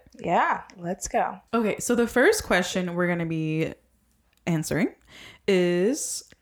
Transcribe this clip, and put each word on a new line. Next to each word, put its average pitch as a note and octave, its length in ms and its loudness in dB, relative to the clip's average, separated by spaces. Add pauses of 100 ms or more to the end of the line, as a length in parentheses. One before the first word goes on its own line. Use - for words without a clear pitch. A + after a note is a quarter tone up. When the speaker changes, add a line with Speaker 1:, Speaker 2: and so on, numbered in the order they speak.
(200)
Speaker 1:
Yeah, G#3+ 440 0 (160)
let's F3 300 -6
go. F#3+ 300 -2 (160)
Speaker 2:
Okay, A3 240 0
so - 160 -2
the A#3 140 2
first D#4+ 360 4
question F3+ 520 0
we're F3 120 2
gonna E3+ 180 0
be D#3+ 460 -2 (720)
answering E3 420 0 (600)
is F3+ 760 2 (180)